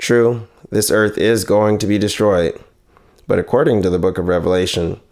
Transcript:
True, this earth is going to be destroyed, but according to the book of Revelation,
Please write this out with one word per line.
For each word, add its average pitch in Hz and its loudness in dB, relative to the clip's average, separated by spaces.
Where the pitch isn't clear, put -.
True, 117 0
this 107 -2
earth 107 2
is 107 0
going 107 2
to 101 -4
be 104 0
destroyed, 98 0
but 95 0
according 120 0
to 92 2
the 90 0
book 90 -2
of 87 -4
Revelation, 90 -2